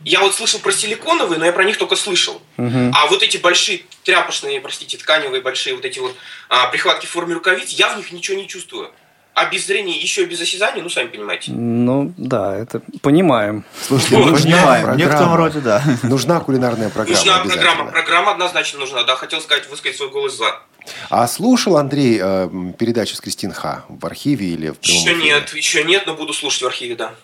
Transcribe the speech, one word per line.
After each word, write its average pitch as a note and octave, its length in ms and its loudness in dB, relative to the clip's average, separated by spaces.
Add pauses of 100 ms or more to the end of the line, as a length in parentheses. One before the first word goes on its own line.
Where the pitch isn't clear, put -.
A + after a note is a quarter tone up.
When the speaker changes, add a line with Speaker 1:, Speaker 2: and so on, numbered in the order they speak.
Speaker 1:
Я F#3 160 2
вот G3 160 4
слышал A3 240 -2
про G3 120 0
силиконовые, G#3+ 680 0
но D#3+ 60 0
я F3 80 4
про F#3+ 100 4
них G#3+ 140 2
только F#3 180 0
слышал. - 460 -2 (160)
Speaker 2:
Мгм. B2 380 0
Speaker 1:
А B2 100 4
вот - 180 2
эти - 140 0
большие F3+ 460 0 (200)
тряпочные, F3+ 580 -2
простите, - 360 -10
тканевые C#3 440 -2
большие C3 340 -4
вот - 100 -12
эти - 140 -8
вот, F#2+ 140 -6 (360)
а, A#2+ 180 2
прихватки E3 380 0
в - 40 -10
форме E3+ 260 -4
рукавиц, F3+ 340 -2
я - 200 0
в - 80 -6
них F3+ 140 -12
ничего F3 240 -6
не G3 120 -8
чувствую. D3 420 -12 (460)
А E3 100 2
без - 200 -4
зрения, F#3+ 320 -2
еще F3+ 260 -2
и - 20 2
без E3+ 160 -8
осязания, F#3 420 -2
ну, F3 60 -10
сами - 180 -4
понимаете. G3+ 440 -10
Speaker 2:
Ну, B2 680 0
да, G2+ 380 -2
это A2 260 -8 (200)
понимаем. B2 600 4 (240)
Speaker 3:
Слушайте, B2+ 300 4
Speaker 1:
Вот. C3+ 140 8
Speaker 3:
нужна D#3+ 260 6
Speaker 4:
Понимаем. F3+ 360 6
В C3+ 40 2
некотором D3 320 4
Speaker 3:
программа. E3 80 4
Speaker 4:
роде, D#3 220 2
да. B2+ 240 2 (200)
Speaker 3:
Нужна B2+ 380 2
кулинарная B2 480 0
программа G#2+ 280 0
Speaker 1:
Нужна F#4+ 240 4
Speaker 3:
обязательно. - 220 0
Speaker 1:
программа. - 280 0
Программа F3 420 2
однозначно E3 460 -4
нужна. C3 240 -4
Да, B2+ 120 0
хотел - 260 -6
сказать, - 280 -4
высказать F#3+ 280 -8
свой G#3 120 -6
голос - 280 -4
«за». F#2 220 -4 (500)
Speaker 3:
А E2+ 180 2
слушал A3 500 2
Андрей, C#3 440 2
э, - 20 -2 (200)
м, F2+ 300 -6
передачу A#2 420 -2
с - 60 -12
Кристин F#2+ 320 -8
Ха - 340 -8
в D#2 180 -14
архиве G#2+ 420 -2
или D#2+ 220 -4
в C#2+ 100 -10
прямом - 220 0
Speaker 1:
Еще E3+ 120 2
Speaker 3:
эфире? E3 100 -2
Speaker 1:
нет, D3 300 2
еще D3+ 320 0
нет, F#3+ 200 2
но A#3 80 -6
буду D3 200 -8
слушать C#3 280 -4
в B2+ 60 -2
архиве, A#2+ 280 -6
да. A2+ 160 -8 (120)